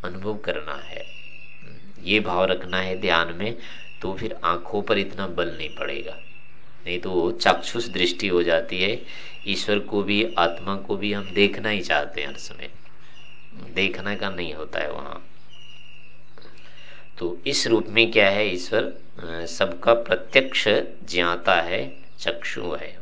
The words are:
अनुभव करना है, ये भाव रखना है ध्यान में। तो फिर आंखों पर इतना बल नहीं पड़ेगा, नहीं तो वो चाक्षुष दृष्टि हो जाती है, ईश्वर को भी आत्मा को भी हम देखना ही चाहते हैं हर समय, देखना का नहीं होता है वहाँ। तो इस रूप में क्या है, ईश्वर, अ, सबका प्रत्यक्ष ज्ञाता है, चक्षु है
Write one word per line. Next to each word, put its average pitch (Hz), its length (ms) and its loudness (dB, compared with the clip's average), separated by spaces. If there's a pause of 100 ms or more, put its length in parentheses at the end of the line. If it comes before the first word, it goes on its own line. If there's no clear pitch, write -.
अनुभव 98 320 -2
करना 78 380 -2
है, - 320 -6 (960)
ये 98 180 6
भाव 92 240 4
रखना 92 360 2
है 92 200 -2
ध्यान 85 340 4
में। 104 220 -2 (460)
तो 95 120 -2
फिर 107 300 -4
आंखों 87 380 0
पर 101 160 4
इतना 98 280 -2
बल 85 300 -2
नहीं 78 200 -6
पड़ेगा, 73 420 -4 (680)
नहीं 90 140 -2
तो 95 100 -4
वो 87 220 2
चाक्षुष 107 540 2
दृष्टि 92 420 0
हो 87 140 4
जाती 85 400 2
है, 104 200 0 (440)
ईश्वर 104 320 2
को 101 240 0
भी 104 360 2
आत्मा 92 380 2
को 98 200 -2
भी 101 160 0
हम 98 180 -2
देखना 101 380 4
ही 104 120 2
चाहते 76 400 0
हैं 71 80 -2
हर 67 80 -4
समय, - 340 -6 (1040)
देखना 95 420 0
का 98 140 -2
नहीं 85 240 -4
होता 78 260 -4
है 78 120 -2
वहाँ। 73 340 -6 (1900)
तो 87 280 -2
इस 135 200 2
रूप 113 220 4
में 110 220 6
क्या 104 200 8
है, 101 240 2
ईश्वर, 90 280 2
अ, - 640 -4
सबका - 480 4
प्रत्यक्ष - 720 2 (400)
ज्ञाता 87 520 4
है, 101 420 -2 (160)
चक्षु - 560 -2
है - 280 -6